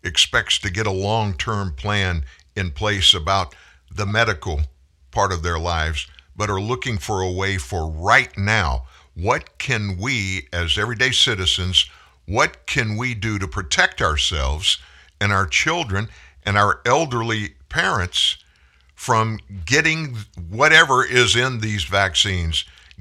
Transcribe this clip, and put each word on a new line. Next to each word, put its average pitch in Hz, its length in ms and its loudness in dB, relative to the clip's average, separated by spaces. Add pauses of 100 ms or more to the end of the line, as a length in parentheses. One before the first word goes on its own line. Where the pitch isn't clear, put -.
expects - 560 0
to 101 120 -4
get 104 160 -2
a 98 40 0
long-term 101 840 -2
plan 92 500 -2 (300)
in 92 160 -2
place 104 420 2
about 92 420 0 (340)
the 107 160 -6
medical 101 560 0 (500)
part 98 200 2
of 85 120 -4
their 85 160 -2
lives, 80 480 -2 (280)
but 104 140 -2
are 98 120 -2
looking 120 360 -4
for 95 240 -4
a 92 100 -2
way 95 260 -2
for 82 300 -4
right 95 500 2
now. 98 480 0 (300)
What 120 420 -2
can 104 400 -4
we, 98 540 -4
as 85 260 -2
everyday 117 340 0
citizens, 92 800 0 (360)
what 127 400 0
can 110 320 -2
we 123 180 -4
do 104 240 -2
to 92 80 -4
protect - 540 0
ourselves 78 800 0 (420)
and 101 100 2
our 95 160 2
children 113 640 0 (340)
and 101 140 0
our 101 280 4
elderly 120 720 0 (140)
parents 156 680 0 (580)
from 113 440 0 (260)
getting 151 520 -2 (320)
whatever 139 560 4
is 120 300 4
in 123 240 0
these 107 240 -2
vaccines, 92 840 2 (360)